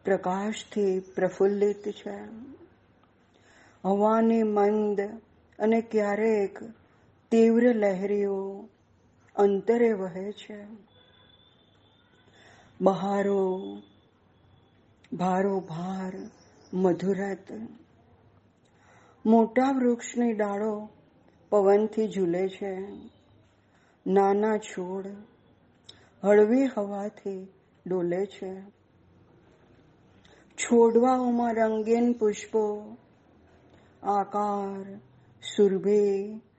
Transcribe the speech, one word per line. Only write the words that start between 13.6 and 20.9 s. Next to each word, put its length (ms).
ભારોભાર 1000
મધુરત. 800
મોટા 460
વૃક્ષની 640
ડાળો 560